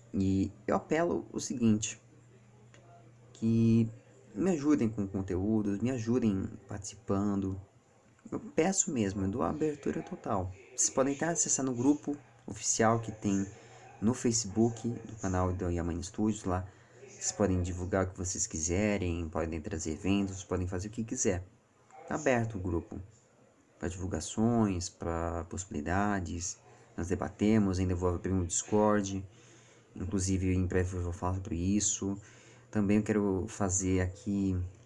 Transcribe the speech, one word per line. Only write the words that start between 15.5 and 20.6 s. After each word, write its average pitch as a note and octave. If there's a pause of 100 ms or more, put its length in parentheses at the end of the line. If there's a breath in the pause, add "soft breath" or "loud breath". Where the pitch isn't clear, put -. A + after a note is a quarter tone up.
da F#2
Yamane E2+
Studios G#2+
lá. F#2 (420 loud breath)
Vocês -
podem F#2
divulgar F#2
o F#2
que -
vocês -
quiserem, F2
podem D#2+
trazer D#2+
eventos, F#2+
podem F#2